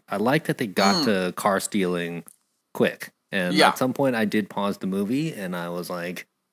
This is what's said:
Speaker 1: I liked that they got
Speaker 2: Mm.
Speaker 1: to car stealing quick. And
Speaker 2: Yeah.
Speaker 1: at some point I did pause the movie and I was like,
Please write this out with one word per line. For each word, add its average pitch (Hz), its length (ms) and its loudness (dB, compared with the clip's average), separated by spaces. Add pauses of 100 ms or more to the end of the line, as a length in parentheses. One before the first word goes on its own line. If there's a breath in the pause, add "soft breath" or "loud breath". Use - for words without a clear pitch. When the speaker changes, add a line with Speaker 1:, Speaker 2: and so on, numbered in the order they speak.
Speaker 1:
I 104 100 -4
liked 120 300 2
that - 120 -2
they 127 80 -2
got 98 360 2
Speaker 2:
Mm. - 20 0
Speaker 1:
to 95 280 2
car 98 260 2
stealing 87 640 -2 (500)
quick. - 380 0 (200)
And 90 240 0
Speaker 2:
Yeah. 156 140 6
Speaker 1:
at - 100 0
some 131 140 2
point 135 220 0
I 110 100 2
did 214 240 0
pause 202 280 -4
the - 100 -6
movie 151 460 -2
and 90 220 -8
I 87 140 -6
was 87 200 -8
like, 87 380 -8 (240)